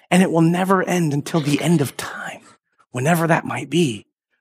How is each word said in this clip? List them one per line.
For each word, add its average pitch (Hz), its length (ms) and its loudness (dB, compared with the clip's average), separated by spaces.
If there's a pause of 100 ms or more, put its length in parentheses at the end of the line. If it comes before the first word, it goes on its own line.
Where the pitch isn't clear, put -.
(100)
and 185 140 4
it 156 80 0
will 165 100 2
never 185 400 2
end 170 320 -2
until 151 260 -2
the 143 220 0
end 160 180 4
of 131 160 -4
time, - 460 -12 (480)
whenever 160 380 0
that - 160 2
might 131 260 -8
be. 139 360 0 (340)